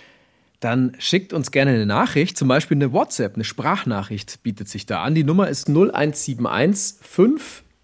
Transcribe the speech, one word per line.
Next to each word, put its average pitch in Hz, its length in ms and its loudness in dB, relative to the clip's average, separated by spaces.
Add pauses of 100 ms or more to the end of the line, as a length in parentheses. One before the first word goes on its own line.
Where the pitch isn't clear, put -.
(600)
dann 123 380 0
schickt 185 360 -2
uns 151 160 -4
gerne 139 220 4
eine 110 120 2
Nachricht, 143 540 0
zum 135 100 0
Beispiel 143 300 2
eine 135 140 0
WhatsApp, 139 420 -2
eine 110 100 -4
Sprachnachricht 113 1000 -4
bietet 104 240 -6
sich - 180 -10
da 87 160 -4
an. 139 120 0
Die 160 100 2
Nummer 170 240 2
ist 143 200 -6
null 170 220 4
eins 147 340 -2
sieben 120 220 -4
eins 170 560 0
fünf - 640 0 (200)